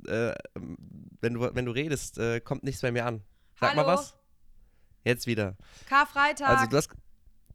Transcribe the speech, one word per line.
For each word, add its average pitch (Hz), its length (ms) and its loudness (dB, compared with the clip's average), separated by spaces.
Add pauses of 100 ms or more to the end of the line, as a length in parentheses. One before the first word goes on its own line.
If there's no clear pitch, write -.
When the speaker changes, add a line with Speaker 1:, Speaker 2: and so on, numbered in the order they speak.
Speaker 1:
äh, 113 280 -2 (840)
wenn 117 140 0
du, 120 200 -2
wenn 123 100 -2
du 120 60 -4
redest, 139 480 -4
äh, 117 220 0
kommt - 220 -6
nichts 135 180 -6
bei 123 100 0
mir 120 140 -2
an. 113 180 -6 (360)
Sag 285 160 2
mal 151 100 4
Speaker 2:
Hallo? 269 140 4
Speaker 1:
was. - 160 -10 (880)
Jetzt 120 240 0
wieder. 104 300 0 (300)
Speaker 2:
Karfreitag. 285 600 2
Speaker 1:
Also 262 200 4
du 139 100 2
hast, - 120 0 (640)